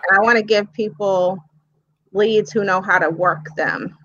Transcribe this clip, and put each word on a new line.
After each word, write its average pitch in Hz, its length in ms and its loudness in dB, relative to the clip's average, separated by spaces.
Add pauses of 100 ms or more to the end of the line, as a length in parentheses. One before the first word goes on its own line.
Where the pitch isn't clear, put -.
And 190 100 4
I 202 40 4
wanna 226 200 4
give 208 300 0
people 190 680 -2 (760)
leads 208 400 2
who 214 100 0
know 190 180 0
how 190 180 2
to 165 120 0
work 165 360 -2 (100)
them," 147 480 -6